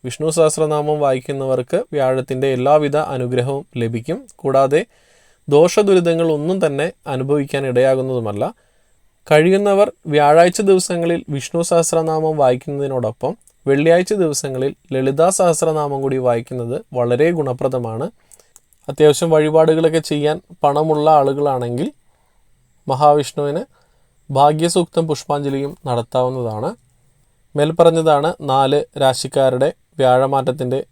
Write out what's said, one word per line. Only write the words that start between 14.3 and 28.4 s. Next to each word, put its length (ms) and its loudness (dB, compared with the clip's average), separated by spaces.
ലളിതാ 420 2
സഹസ്രനാമം 680 0
കൂടി 240 -2
വായിക്കുന്നത് 500 -4
വളരെ 320 0
ഗുണപ്രദമാണ്. 680 -4
അത്യാവശ്യം 460 2
വഴിപാടുകളൊക്കെ 720 2
ചെയ്യാൻ 280 -2
പണമുള്ള 440 2
ആളുകളാണെങ്കിൽ 680 -2
മഹാവിഷ്ണുവിന് 760 0
ഭാഗ്യസൂക്തം 800 0
പുഷ്പാഞ്ജലിയും 640 -4
നടത്താവുന്നതാണ്. 840 -4
മേൽപ്പറഞ്ഞതാണ് 760 2